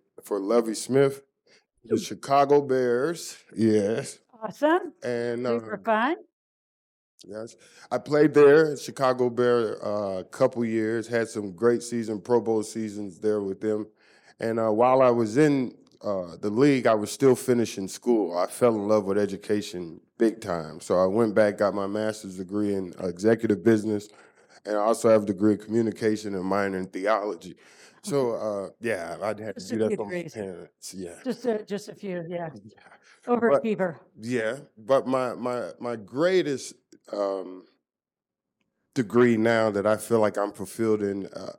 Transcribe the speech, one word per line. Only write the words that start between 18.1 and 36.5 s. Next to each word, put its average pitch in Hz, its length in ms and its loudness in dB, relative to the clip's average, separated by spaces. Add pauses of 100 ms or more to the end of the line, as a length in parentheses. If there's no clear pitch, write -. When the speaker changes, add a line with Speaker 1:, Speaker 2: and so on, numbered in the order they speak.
Speaker 1:
I 90 100 0
fell 120 280 2
in 104 120 -4
love 107 180 2
with 98 140 0
education 98 800 -4 (180)
big 113 220 2
time. 80 400 -8
So 92 180 0
I 92 80 4
went 107 280 2
back, 104 240 4
got 101 160 2
my 101 120 -4
master's 104 500 -6
degree 101 380 -4
in, 95 280 -6
uh, 92 60 -4
executive 101 560 2
business, 107 440 2 (560)
and 104 120 -2
I 104 40 0
also 113 280 2
have 110 140 6
a 101 40 -8
degree 104 260 2
in 101 60 0
communication 107 760 -2
and 92 100 -4
minor 98 340 0
in 92 80 -6
theology. 95 720 -4 (460)
So, 131 300 -2
Speaker 2:
<laughs> - 20 -4
Speaker 1:
uh, 101 360 -6 (100)
yeah, 90 420 -4
I'd 104 180 -4
had 110 140 -10
to - 60 -16
Speaker 2:
Just - 100 -14
Speaker 1:
do 247 60 -6
Speaker 2:
a - 20 -4
Speaker 1:
that 110 100 0
Speaker 2:
few 214 80 -4
Speaker 1:
for 113 100 -6
my 104 60 -12
Speaker 2:
degrees. 170 220 -10
Speaker 1:
parents, 90 600 -12
yeah. 90 200 -12 (100)
Speaker 2:
Just 262 220 -8
a, 214 180 -4
just 202 240 -12
a 202 60 -18
few, 180 340 -10
yeah. 170 220 -10 (120)
Speaker 1:
Yeah. 113 100 -20 (520)
But 240 160 0
Speaker 2:
Overachiever. 214 560 2 (240)
Speaker 1:
yeah, 117 380 -2 (200)
but 113 300 2
my, 127 260 0
my, 117 360 -6 (100)
my 120 160 -6
greatest, 143 800 0 (380)